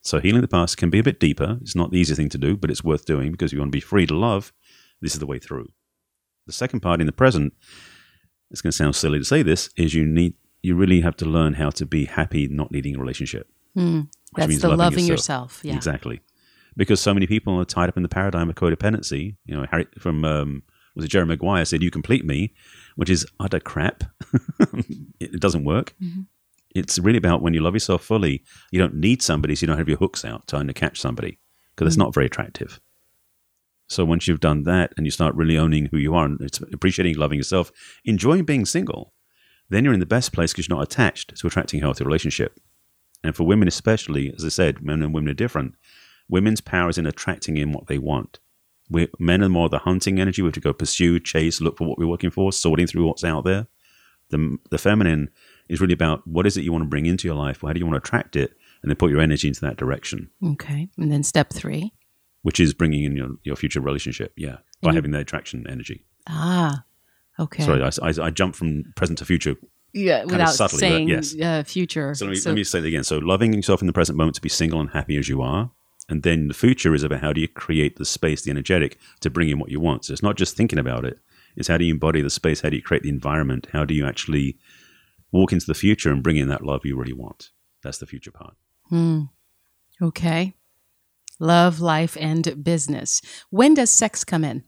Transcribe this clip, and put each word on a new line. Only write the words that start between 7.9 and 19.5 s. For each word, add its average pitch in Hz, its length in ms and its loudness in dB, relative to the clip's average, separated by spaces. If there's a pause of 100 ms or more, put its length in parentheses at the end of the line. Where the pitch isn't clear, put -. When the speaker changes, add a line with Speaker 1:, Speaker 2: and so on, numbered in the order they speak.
Speaker 1:
it's - 120 -14
gonna 82 100 -2
sound 73 240 2
silly 73 240 0
to 65 60 -6
say 151 180 4
this, - 320 0
is 80 180 2
you 80 120 4
need, 85 300 2 (280)
you 90 120 2
really 92 260 6
have 82 160 0
to 82 80 -4
learn 80 300 2
how 73 160 -2
to 78 140 -4
be 73 200 0
happy 76 420 -2
not 71 240 -4
needing 69 240 -4
a 67 40 -6
relationship. - 500 -8 (260)
Speaker 2:
Hmm. 175 240 2
Speaker 1:
Which 147 80 -6 (300)
Speaker 2:
That's 156 120 0
Speaker 1:
means 151 120 2
Speaker 2:
the 170 80 4
Speaker 1:
loving 151 100 4
Speaker 2:
loving 175 280 4
Speaker 1:
yourself. 135 440 -2
Speaker 2:
yourself, - 140 -18
yeah. 147 100 -4
Speaker 1:
Exactly. 71 460 -6 (560)
Because 104 240 4
so 101 120 2
many 95 140 4
people 104 320 0
are 90 60 0
tied 87 240 0
up - 80 -4
in 90 60 0
the 85 60 -2
paradigm 85 400 0
of 80 60 -6
codependence. 98 560 0 (340)
You 73 100 -8